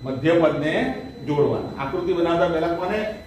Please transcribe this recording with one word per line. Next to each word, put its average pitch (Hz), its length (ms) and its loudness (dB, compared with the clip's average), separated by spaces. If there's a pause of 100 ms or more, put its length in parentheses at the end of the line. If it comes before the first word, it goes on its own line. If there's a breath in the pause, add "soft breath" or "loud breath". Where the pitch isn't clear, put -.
મધ્યપદને 151 1000 2 (240)
જોડવાના. 139 560 0
આકૃતિ 170 300 -2
બનાવતા 170 340 2
પહેલા 165 200 0
કોને 208 480 -2 (120)